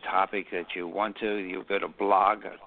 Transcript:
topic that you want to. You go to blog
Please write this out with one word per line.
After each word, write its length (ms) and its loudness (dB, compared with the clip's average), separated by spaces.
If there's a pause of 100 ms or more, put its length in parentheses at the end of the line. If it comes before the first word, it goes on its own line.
(100)
topic 420 0
that 220 -6
you 140 -6
want 300 -2
to. 180 -2
You 320 -6
go 100 0
to 100 -4
blog 560 4 (220)